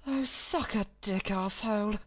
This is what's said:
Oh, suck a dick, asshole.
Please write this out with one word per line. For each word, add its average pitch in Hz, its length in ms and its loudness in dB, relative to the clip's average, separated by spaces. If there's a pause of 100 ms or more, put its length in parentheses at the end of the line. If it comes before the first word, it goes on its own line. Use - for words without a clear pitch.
Oh, 269 200 0
suck - 500 -2
a 202 100 4 (160)
dick, 190 300 0
asshole. 208 640 2 (120)